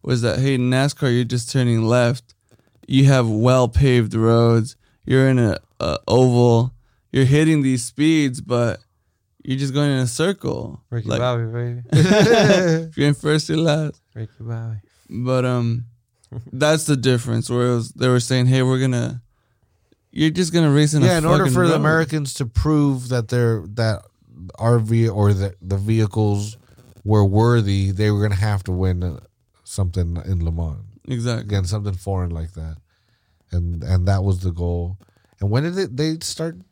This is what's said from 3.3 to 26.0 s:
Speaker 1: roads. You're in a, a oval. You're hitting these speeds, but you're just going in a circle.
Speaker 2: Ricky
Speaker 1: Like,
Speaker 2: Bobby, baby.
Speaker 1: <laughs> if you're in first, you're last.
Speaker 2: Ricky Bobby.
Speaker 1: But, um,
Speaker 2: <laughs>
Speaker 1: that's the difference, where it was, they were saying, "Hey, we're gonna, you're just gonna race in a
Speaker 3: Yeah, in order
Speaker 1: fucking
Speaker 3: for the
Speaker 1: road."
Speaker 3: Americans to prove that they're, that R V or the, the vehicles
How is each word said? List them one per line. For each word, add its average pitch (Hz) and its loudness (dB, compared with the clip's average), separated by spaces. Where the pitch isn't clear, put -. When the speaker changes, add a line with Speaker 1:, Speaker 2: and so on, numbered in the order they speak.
Speaker 1:
roads. 117 2
You're 131 2
in 131 2
a, 113 0
a 76 -4
oval. 120 4
You're 135 2
hitting 151 4
these 127 -2
speeds, 147 -2
but 120 -2
you're 131 -6
just 135 -4
going 147 0
in 135 -2
a 127 0
circle. - -6
Speaker 2:
Ricky 117 -8
Speaker 1:
Like, 123 -2
Speaker 2:
Bobby, 123 -2
baby. 120 -8
Speaker 1:
<laughs> - -8
if 185 4
you're 143 2
in 147 2
first, 151 -2
you're 156 -2
last. 156 -2
Speaker 2:
Ricky 110 -12
Bobby. 113 -8
Speaker 1:
But, 127 -2
um, 120 -2
Speaker 2:
<laughs> - -16
Speaker 1:
that's 151 0
the 147 2
difference, 120 0
where 123 0
it 123 0
was, 117 -4
they - -2
were 127 4
saying, 123 0
"Hey, 131 2
we're 127 0
gonna, 123 -2
you're 156 0
just 160 -2
gonna 165 2
race 151 2
in 147 4
a - 4
Speaker 3:
Yeah, 175 4
in 156 -2
order - 2
Speaker 1:
fucking 131 2
Speaker 3:
for 175 2
the 165 2
Speaker 1:
road." 151 0
Speaker 3:
Americans 151 0
to 135 -6
prove 139 0
that 120 -4
they're, 117 0
that 110 -2
R 117 2
V 113 2
or 101 2
the, 95 -2
the 92 -4
vehicles 107 -2